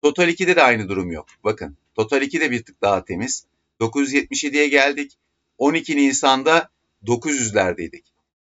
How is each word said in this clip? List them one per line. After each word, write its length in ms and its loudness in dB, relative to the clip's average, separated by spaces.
Total 280 2
ikide 260 0
de 80 6
aynı 260 2
durum 220 -4
yok. 160 -10
Bakın, 340 -4
Total 260 0
iki 200 -2
de 100 0
bir 120 -4
tık 180 -14
daha 240 0
temiz. 400 -8
Dokuz 220 0
yüz 120 -2
yetmiş 300 -2
yediye 240 0
geldik. 500 0
On 160 2
iki 240 -4
Nisan'da 720 2
dokuz 340 -4
yüzlerdeydik. 640 -4